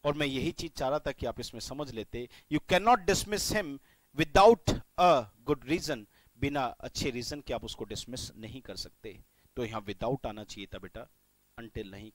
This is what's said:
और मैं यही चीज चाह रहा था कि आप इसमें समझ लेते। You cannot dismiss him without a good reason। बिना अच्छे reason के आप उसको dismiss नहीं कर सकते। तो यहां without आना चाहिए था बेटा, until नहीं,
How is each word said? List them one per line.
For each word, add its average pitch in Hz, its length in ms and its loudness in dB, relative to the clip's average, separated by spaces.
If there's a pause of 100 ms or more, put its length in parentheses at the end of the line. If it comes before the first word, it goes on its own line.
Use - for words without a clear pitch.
और 147 100 2
मैं 147 120 0
यही 135 260 0
चीज - 200 -8
चाह 135 160 -2
रहा 147 100 2
था 143 140 -4
कि - 140 -6
आप 117 140 -4
इसमें 117 200 -8
समझ 135 300 -8
लेते। 113 380 -8 (240)
You 151 120 0
cannot 196 420 4
dismiss 196 460 0
him 151 260 -2 (380)
without 196 580 8 (260)
a 180 100 8 (400)
good 127 180 -2
reason। 147 360 -2 (340)
बिना 139 260 0 (160)
अच्छे - 300 -4
reason 123 300 -6
के - 140 -8
आप 110 100 -4
उसको 113 200 -8
dismiss 117 520 -10
नहीं 110 240 -12
कर 101 160 -14
सकते। - 420 -14 (380)
तो 123 80 -2
यहां 107 180 -6
without 110 440 -4
आना 107 180 -8
चाहिए 101 220 -12
था - 120 -14
बेटा, 95 280 -14 (520)
until 110 280 -10
नहीं, 101 280 -14